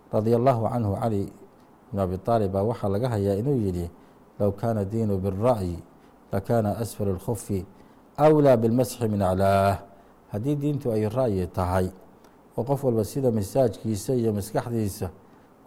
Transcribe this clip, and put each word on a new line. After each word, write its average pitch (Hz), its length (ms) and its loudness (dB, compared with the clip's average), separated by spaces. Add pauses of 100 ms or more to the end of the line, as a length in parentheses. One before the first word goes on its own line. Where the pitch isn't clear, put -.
(120)
Radiyallahu 113 580 2
canhu, 113 300 -2
Cali 110 220 -2 (680)
ibn 98 100 -4
Abi 92 180 -2
Taalib 107 340 0
baa 98 100 0
waxaa 110 260 -2
laga 104 200 -2
hayaa 101 300 0
inuu 131 200 -2
yidhi, 87 320 -2 (480)
"Low 101 140 2
kaana 110 320 -2
diinu 104 340 -2
birra'yi 95 600 -2 (540)
lakaana 104 460 0
asfalu 104 360 -4
lkhufi 98 520 -6 (520)
awlaa 147 380 6
bilmasxi 117 520 2
min 104 140 0
aclaah." 98 560 4 (540)
Haddii 131 240 -2
diintu 143 360 -2
ay 107 160 0
ra'yi 104 380 0
tahay 92 440 0 (680)
oo 120 60 0
qof 139 200 -2
walba 113 200 2
sida 131 260 -2
misaajkiisa 110 840 0
iyo 113 180 0
maskaxdiisa 104 800 -4 (560)